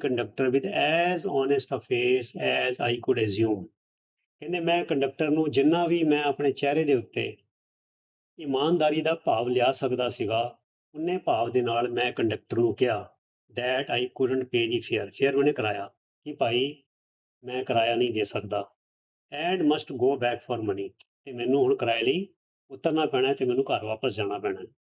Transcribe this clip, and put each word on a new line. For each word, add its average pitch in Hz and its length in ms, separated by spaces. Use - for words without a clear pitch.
conductor 123 440
with 135 180
as 170 500
honest 135 460
a - 80
face 123 480
as 127 380
I 120 100
could 120 280
assume", 104 420
ਕਹਿੰਦੇ 170 200
ਮੈਂ 170 240
ਕੰਡਕਟਰ 143 460
ਨੂੰ 156 200
ਜਿੰਨਾ 156 360
ਵੀ 170 180
ਮੈਂ 147 200
ਆਪਣੇ 143 280
ਚਿਹਰੇ 143 320
ਦੇ 143 100
ਉੱਤੇ 113 420
ਇਮਾਨਦਾਰੀ 151 600
ਦਾ 156 140
ਭਾਵ 123 340
ਲਿਆ 123 240
ਸਕਦਾ 123 360
ਸੀਗਾ, 113 500
ਉਨੇ 170 240
ਭਾਵ 117 320
ਦੇ 123 120
ਨਾਲ 117 260
ਮੈਂ 120 240
ਕੰਡਕਟਰ 113 460
ਨੂੰ 117 160
ਕਿਹਾ 117 240
that 127 420
I 120 100
couldn't 127 380
pay 120 240
the 117 120
fare, 107 360
ਫੇਅਰ 135 220
ਮੈਨੇ 143 160
ਕਰਾਇਆ 104 360
ਕਿ 147 60
ਭਾਈ 131 500
ਮੈਂ 127 180
ਕਿਰਾਇਆ 117 340
ਨਹੀਂ 120 160
ਦੇ 107 120
ਸਕਦਾ, 101 460
and 170 320
must 147 320
go 123 200
back 120 200
for 120 280
money, 98 240
ਤੇ 135 80
ਮੈਨੂੰ 123 300
ਹੁਣ 131 140
ਕਿਰਾਏ 117 260
ਲਈ 160 240
ਉਤਰਨਾ 156 360
ਪੈਣਾ 135 260
ਤੇ 135 120
ਮੈਨੂੰ 127 200
ਘਰ 110 200
ਵਾਪਸ 110 320
ਜਾਣਾ 101 220
ਪੈਣਾ। 95 260